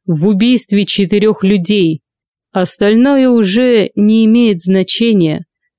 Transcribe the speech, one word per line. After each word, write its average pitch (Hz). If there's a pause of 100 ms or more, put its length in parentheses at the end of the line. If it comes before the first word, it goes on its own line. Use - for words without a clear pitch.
в 165
убийстве 208
четырех 208
людей. 185 (500)
Остальное 226
уже 233
не 220
имеет 220
значения, 185 (340)